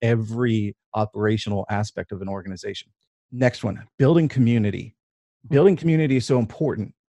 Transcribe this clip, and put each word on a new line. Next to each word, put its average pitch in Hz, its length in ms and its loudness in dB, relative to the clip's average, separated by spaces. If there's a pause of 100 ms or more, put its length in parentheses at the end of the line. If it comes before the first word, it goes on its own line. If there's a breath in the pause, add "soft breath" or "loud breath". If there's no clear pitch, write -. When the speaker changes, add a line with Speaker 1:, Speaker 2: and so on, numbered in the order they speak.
Speaker 1:
every 113 760 -2 (180)
operational 104 760 -2
aspect 104 420 -6
of 95 80 -12
an 95 80 -10
organization. 98 600 -12 (420)
Next 123 320 0
one, - 180 -6 (160)
building 156 300 4
community. 113 640 0 (540)
Speaker 2:
Hmm. 156 60 -2
Speaker 1:
Building 175 220 6
community 160 400 2
is 123 100 0
so 131 120 2
important 110 560 -4 (200)